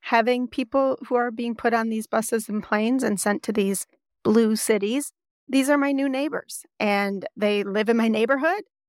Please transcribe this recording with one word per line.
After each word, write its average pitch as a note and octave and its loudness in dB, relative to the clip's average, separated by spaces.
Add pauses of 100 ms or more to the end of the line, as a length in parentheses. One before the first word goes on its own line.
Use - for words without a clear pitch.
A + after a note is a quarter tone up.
having B3 2
people C4+ 0
who B3+ -4
are A#3+ 0
being A#3 -6
put A#3 0
on A3+ 0
these A3 -4
buses A3 -2
and G#3 -4
planes A#3 0
and G#3 0
sent G#3 0
to A3 -4
these G3 0 (380)
blue A3 4
cities. A3 -2 (340)
These C4+ 2
are C#4+ 4
my C#4 0
new C#4 0
neighbors, C#4 -6 (160)
and G3+ 0 (120)
they G#3 0
live G3+ -2
in A#3 4
my A3+ 2
neighborhood. C4+ 2 (260)